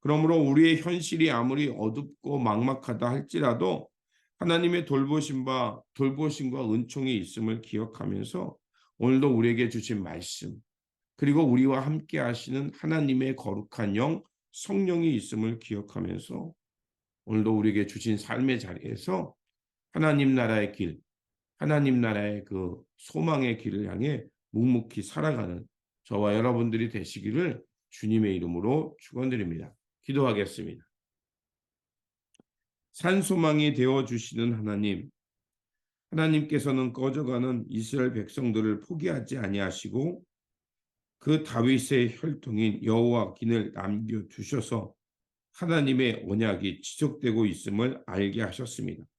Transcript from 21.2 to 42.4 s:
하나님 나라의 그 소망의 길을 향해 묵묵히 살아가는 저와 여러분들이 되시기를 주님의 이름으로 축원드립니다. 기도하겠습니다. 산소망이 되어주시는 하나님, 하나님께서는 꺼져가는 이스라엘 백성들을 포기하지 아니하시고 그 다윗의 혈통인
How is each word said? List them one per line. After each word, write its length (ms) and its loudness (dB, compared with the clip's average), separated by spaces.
하나님 420 4
나라의 440 -2
그 360 -6
소망의 640 -2
길을 300 -4
향해 360 -2
묵묵히 500 2
살아가는 600 -4
저와 320 0
여러분들이 540 2
되시기를 680 -4
주님의 460 2
이름으로 640 -2
축원드립니다. 720 -4
기도하겠습니다. 840 -2
산소망이 840 2
되어주시는 800 0
하나님, 540 -2
하나님께서는 840 2
꺼져가는 760 -2
이스라엘 440 -2
백성들을 680 -2
포기하지 580 -4
아니하시고 840 -4
그 240 2
다윗의 760 2
혈통인 680 -2